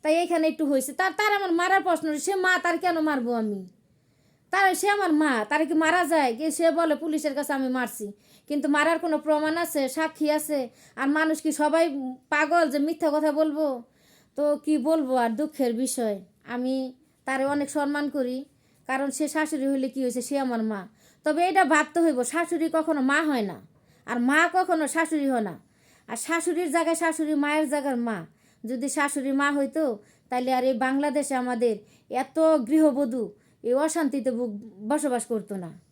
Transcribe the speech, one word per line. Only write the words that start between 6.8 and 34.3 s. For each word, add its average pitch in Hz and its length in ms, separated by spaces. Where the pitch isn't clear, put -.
পুলিশের 302 340
কাছে 285 160
আমি 269 240
মারছি, 240 300
কিন্তু 294 260
মারার 320 240
কোনো 320 260
প্রমাণ 302 280
আছে, 320 180
সাক্ষী 311 320
আছে? 302 220
আর 277 60
মানুষ 320 260
কি 311 80
সবাই 311 240
পাগল 311 400
যে 294 140
মিথ্যা 320 280
কথা 302 240
বলবো? 311 280
তো 285 60
কি 311 80
বলবো 302 240
আর, 233 160
দুঃখের 277 340
বিষয়। 226 340
আমি 254 220
তারে 269 180
অনেক 285 320
সম্মান 294 280
করি, 254 220
কারণ 269 180
সে 311 100
শাশুড়ি 302 440
হইলে 269 220
কি 269 120
হয়েছে, 247 160
সে 262 140
আমার 233 160
মা। 202 100
তবে 302 240
এটা 381 140
ভাবতে 311 320
হইব, 277 140
শাশুড়ি 330 360
কখনো 311 240
মা 285 80
হয় 240 220
না, 135 60
আর 240 100
মা 302 100
কখনো 359 320
শাশুড়ি 320 380
হয় 226 160
না। 170 60
আর 226 160
শাশুড়ির 330 500
জায়গায় 330 260
শাশুড়ি, 320 320
মায়ের 302 300
জায়গার 277 240
মা। 214 100
যদি 240 260
শাশুড়ি 285 420
মা 285 60
হইতো, 277 260
তাহলে 247 280
আর 247 60
এই 262 120
বাংলাদেশে 285 480
আমাদের 240 320
এত - 140
গৃহবধূ 269 560
এই 240 100
অশান্তিতে 285 520